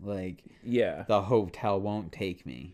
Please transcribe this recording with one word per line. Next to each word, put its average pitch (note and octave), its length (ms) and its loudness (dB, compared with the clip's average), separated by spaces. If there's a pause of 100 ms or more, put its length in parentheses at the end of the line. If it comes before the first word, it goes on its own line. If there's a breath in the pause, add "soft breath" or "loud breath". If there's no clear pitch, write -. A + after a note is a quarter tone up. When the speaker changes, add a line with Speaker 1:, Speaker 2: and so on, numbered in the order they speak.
Speaker 1:
Like, F#2+ 420 -6 (200)
Speaker 2:
Yeah. G2+ 440 0
Speaker 1:
"The G#2 140 6
hotel G2+ 580 2
won't G#2 320 -4
take F#2 360 -6
me." C2+ 260 -14